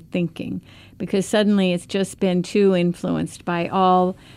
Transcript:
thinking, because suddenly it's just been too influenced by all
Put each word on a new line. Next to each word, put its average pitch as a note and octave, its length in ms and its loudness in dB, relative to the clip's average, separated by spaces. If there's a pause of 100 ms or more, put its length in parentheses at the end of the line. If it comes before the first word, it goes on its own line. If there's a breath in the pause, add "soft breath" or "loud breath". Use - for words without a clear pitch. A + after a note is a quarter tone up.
(120)
thinking, F3 500 -6 (360 loud breath)
because F#3+ 300 -2
suddenly G3+ 460 2
it's F3 140 -6
just F#3+ 320 -4
been F3+ 220 0
too G3 340 2
influenced F3 680 -2
by E3+ 220 -4
all F#3 480 2 (220 loud breath)